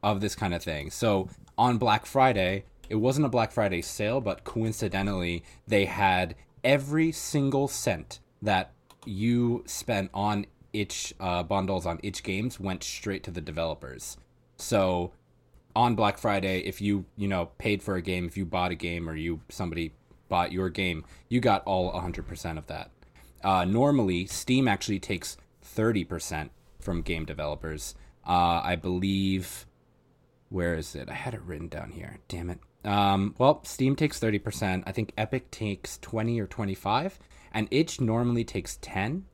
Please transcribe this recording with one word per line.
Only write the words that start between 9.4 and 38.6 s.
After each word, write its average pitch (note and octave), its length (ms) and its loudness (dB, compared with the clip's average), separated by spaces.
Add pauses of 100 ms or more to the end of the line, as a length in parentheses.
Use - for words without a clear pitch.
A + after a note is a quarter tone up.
spent G2 480 -2
on G2+ 320 0 (260)
Itch, - 480 -4
uh, F2+ 220 0
bundles F#2+ 440 0
on E2+ 160 -4
Itch G2 200 -6
games G#2+ 360 -4
went F#2+ 240 -4
straight - 420 -6
to F#2+ 60 -10
the E2+ 100 -6
developers. D2+ 760 -6 (400)
So F#2 560 2 (640)
on A#2+ 180 6
Black G#2 240 2
Friday, F#2+ 420 0
if F#2+ 200 -6
you, G2+ 240 2 (120)
you G2+ 120 -2
know, F2+ 180 0 (120)
paid G#2 240 0
for G2 140 -2
a F2+ 60 -2
game, F2+ 240 -2
if E2 100 -8
you G2 80 -2
bought F2+ 260 0
a F2+ 40 -2
game E2+ 340 -4
or D#2+ 60 -6
you, D#2+ 340 -4
somebody E2 440 -4 (360)
bought F2 240 2
your F#2 180 0
game, F2 340 -2 (240)
you A#2+ 120 2
got G#2+ 240 4
all F#2 280 2
a F2 80 -4
hundred F2 260 -6
percent E2 320 -8
of D2+ 80 -12
that. - 240 -10 (520)
Uh, F#2+ 220 4
normally, G#2 640 4
Steam B2+ 420 2
actually G2+ 300 0
takes - 380 -6 (260)
thirty A2 420 2
percent D#2 460 -6 (300)
from F2 220 -2
game D#2+ 240 -2
developers. D2+ 680 -6 (320)
Uh, F2 380 4
I F2+ 120 0
believe, F#2+ 920 0 (800)
where F2 260 0
is D#2+ 200 -6
it? C#2 160 -10
I - 40 -10
had A#2+ 200 -8
it G2+ 80 -10
written E2+ 260 -10
down - 220 -10
here. - 360 -14
Damn F2 240 -8
it. F2 80 -8 (280)
Um, G2+ 520 4
well, C#3+ 260 4
Steam C3+ 320 0
takes D3+ 220 0
thirty G#2+ 200 0
percent. F#2+ 480 -2
I G2 60 -8
think G#2+ 260 -4
Epic A2 320 -2
takes - 480 -6
twenty A2+ 420 -2
or G2 60 -2
twenty-five, G#2+ 720 -2 (340)
and G#2+ 180 -2
Itch D#3 300 2
normally A#2 440 2
takes - 360 -6